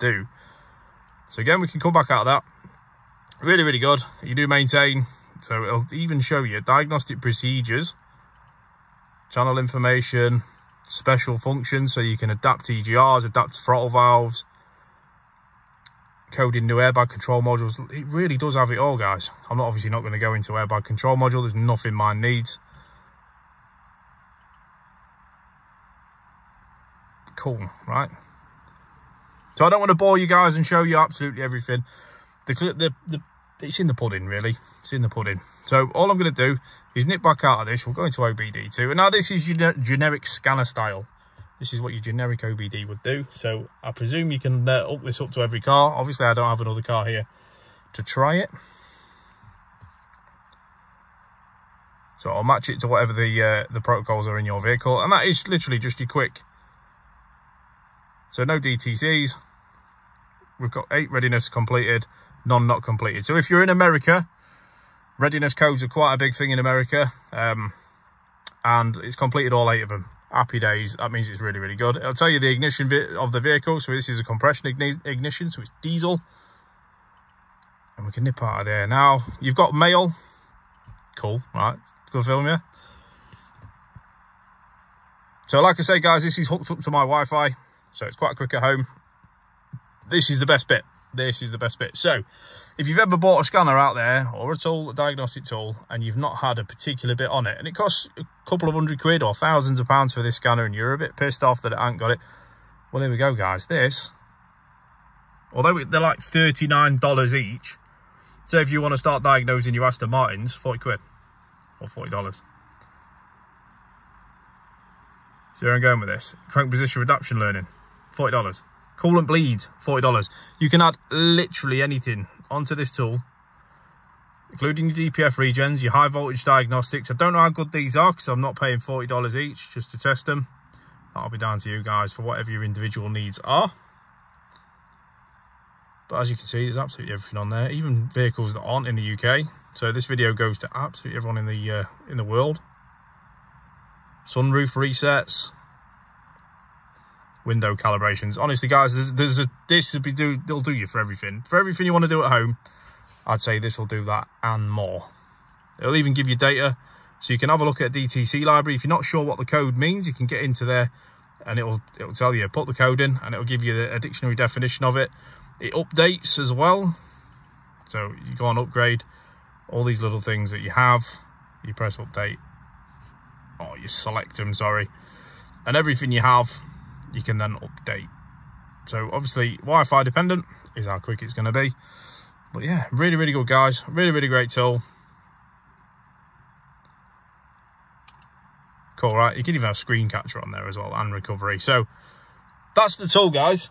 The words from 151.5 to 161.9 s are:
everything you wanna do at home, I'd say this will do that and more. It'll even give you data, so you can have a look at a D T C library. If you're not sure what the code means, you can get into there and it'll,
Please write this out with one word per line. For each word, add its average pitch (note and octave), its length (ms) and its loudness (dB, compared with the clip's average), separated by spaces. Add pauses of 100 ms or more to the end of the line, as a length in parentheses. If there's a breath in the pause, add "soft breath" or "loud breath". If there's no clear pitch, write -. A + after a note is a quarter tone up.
everything F#3 260 0
you F3 80 2
wanna E3+ 140 4
do D#3 160 2
at C3 80 2
home, A#2 260 2 (680 soft breath)
I'd A2 160 0
say A2 180 -2
this A2 180 -6
will G#2+ 80 -6
do G#2 200 -6
that G#2 220 -4 (140)
and G#2+ 300 -2
more. F#2+ 340 -4 (720 soft breath)
It'll C3+ 160 0
even C#3+ 180 2
give C3+ 140 0
you B2+ 80 0
data, C3+ 420 2 (420 soft breath)
so - 140 -4
you A#2 60 0
can C3+ 100 0
have D#3 120 4
a D3 40 2
look C#3+ 160 0
at B2+ 60 0
a - 20 -2
D C3+ 180 -4
T B2 180 -2
C C#3+ 180 -2
library. D3 320 4
If B2 80 -4
you're C#3+ 60 -2
not E3+ 160 2
sure D#3+ 180 -2
what D3 140 -4
the C3 80 -6
code C3+ 320 0
means, F3 300 0
you C3+ 60 -4
can B2+ 120 -4
get A#2+ 180 -4
into B2+ 220 -2
there B2 260 2 (540 soft breath)
and A2+ 120 -4
it'll, A2+ 240 -4 (180)